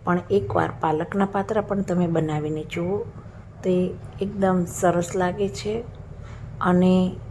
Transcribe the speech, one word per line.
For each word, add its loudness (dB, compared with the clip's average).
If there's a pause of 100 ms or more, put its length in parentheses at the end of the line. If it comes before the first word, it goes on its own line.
પણ 0
એકવાર 2 (100)
પાલકના 0
પાત્રા 0
પણ -2
તમે 2
બનાવીને 0
જુઓ. -2 (640)
તે 2 (480)
એકદમ 2 (120)
સરસ 2
લાગે 0
છે -6 (960)
અને 6 (360)